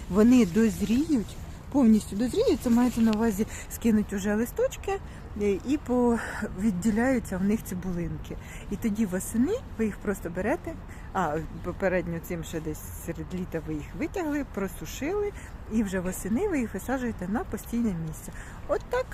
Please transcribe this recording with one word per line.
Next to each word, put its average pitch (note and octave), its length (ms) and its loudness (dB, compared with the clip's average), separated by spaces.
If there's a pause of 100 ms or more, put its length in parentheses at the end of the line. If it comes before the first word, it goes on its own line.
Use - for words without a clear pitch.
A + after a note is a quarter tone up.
(100)
Вони A3+ 360 8
дозріють, G#3+ 920 2 (340)
повністю A3 460 6
дозріють, D4+ 460 4
це B3 80 2
мається A#3+ 300 4
на A3+ 120 6
увазі, G#3+ 340 2 (240)
скинуть G#3+ 420 2
уже G#3 220 0
листочки, G4 580 0 (500)
е, G3+ 160 2 (100)
і D4 180 2
по-, A#3+ 320 4 (420)
відділяються A3 800 2
в F#3+ 60 0
них G#3 200 2
цибулинки. E3+ 720 -4 (340)
І G3+ 60 -2
тоді G#3+ 300 0
восени A3+ 480 0 (240)
ви A3+ 60 2
їх G#3 120 -2
просто G3 340 -4
берете, A3+ 420 -2 (400)
а, D#3 240 0 (280)
попередньо F3 540 0 (100)
цим E3+ 160 -6
ще E3 160 -6
десь D#3 200 -6 (260)
серед E3 280 -6
літа E3 320 -4
ви D#3 80 -4
їх D3 240 -8
витягли, D4+ 560 -2
просушили, D#4 760 -4 (400)
і A3 100 2
вже F#3+ 180 0
восени G3 480 0
ви D#4+ 100 2
їх A3 160 -2
висаджуєте A#3 540 -4
на C4 160 0
постійне A3+ 500 -2 (120)
місце. - 260 -10 (360)
От - 120 0 (100)
так B4+ 240 0